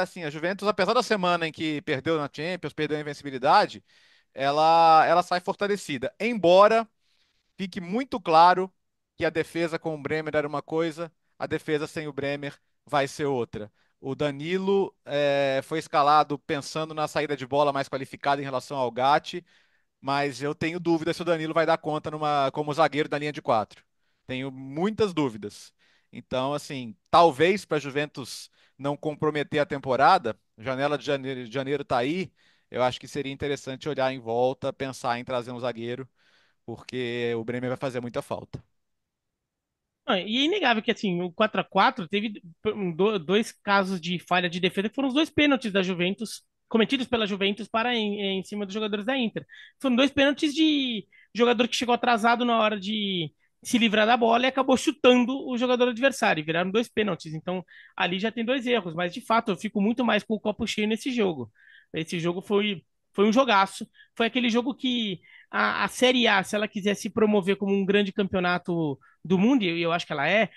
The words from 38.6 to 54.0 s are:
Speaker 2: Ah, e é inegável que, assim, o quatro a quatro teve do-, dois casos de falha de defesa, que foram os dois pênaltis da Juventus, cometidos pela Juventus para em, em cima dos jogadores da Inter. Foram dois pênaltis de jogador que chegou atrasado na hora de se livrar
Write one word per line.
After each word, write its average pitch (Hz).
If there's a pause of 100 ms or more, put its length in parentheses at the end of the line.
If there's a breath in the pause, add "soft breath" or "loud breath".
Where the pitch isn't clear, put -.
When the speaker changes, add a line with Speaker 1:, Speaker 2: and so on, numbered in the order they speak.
Speaker 2:
Ah, 220
e 214
é 277
inegável 294
que, -
assim, 185
o 180
quatro 214
a 165
quatro 202
teve 208 (540)
do-, 202
dois 185
casos 196
de 175
falha 180
de 170
defesa, 190
que -
foram 277
os 247
dois 302
pênaltis 277
da 190
Juventus, 180 (260)
cometidos 226
pela 226
Juventus 196
para 233
em, 202
em 185
cima 208
dos 190
jogadores 214
da 262
Inter. 220 (340 loud breath)
Foram 254
dois 269
pênaltis 277
de 277 (280 soft breath)
jogador 233
que -
chegou 240
atrasado 233
na 233
hora 214
de 190 (300)
se -
livrar 214